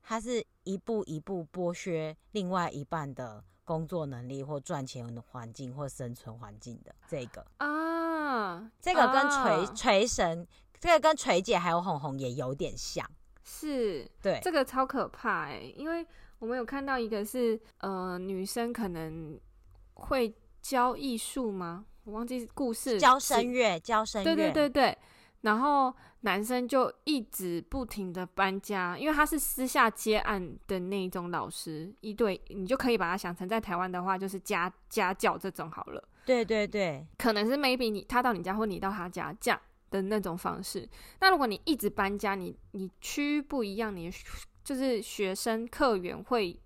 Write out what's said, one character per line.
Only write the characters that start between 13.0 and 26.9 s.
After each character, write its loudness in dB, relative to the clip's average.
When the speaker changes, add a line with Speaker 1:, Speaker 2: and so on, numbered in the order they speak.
Speaker 2:
是， -4
Speaker 1:
对。 2
Speaker 2:
这 0
个 4
超 0
可 -2
怕 -2
欸， -10
因 -8
为 -4
我 -8
们 -2
有 -4
看 -6
到 0
一 -2
个 -2
是， 0
呃， -4
女 -4
生 -4
可 -4
能 -8
会 0
教 2
艺 -2
术 -4
吗？ -6
我 -14
忘 -6
记 -6
故 0
事 0
Speaker 1:
教 10
声 4
乐， 4
Speaker 2:
是 -4
Speaker 1:
教 2
声 -2
乐。 4
Speaker 2:
对， -
对， 4
对， 4
对。 4
然 4
后 4
男 0
生 0
就 4